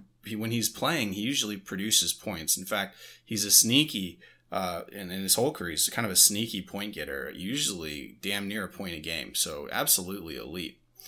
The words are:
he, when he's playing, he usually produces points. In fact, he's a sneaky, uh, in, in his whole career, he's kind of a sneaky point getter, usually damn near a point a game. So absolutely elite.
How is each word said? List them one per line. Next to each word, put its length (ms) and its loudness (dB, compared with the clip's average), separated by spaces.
he, 100 -4
when 160 -2
he's 160 2
playing, 460 0
he 80 -4
usually 340 0
produces 560 2
points. 460 -2
In 80 -8
fact, 320 -2
he's 220 -2
a 60 2
sneaky, 680 6
uh, 300 -2
in, 200 -8
in 100 -4
his 140 4
whole 160 4
career, 200 -6
he's 160 0
kind 180 -2
of 60 0
a 60 2
sneaky 440 4
point 340 -6
getter, 380 -6
usually 880 -4
damn 260 -2
near 180 -4
a 20 -6
point 280 -8
a 40 -8
game. 360 -4
So 360 -2
absolutely 640 0
elite. 460 -8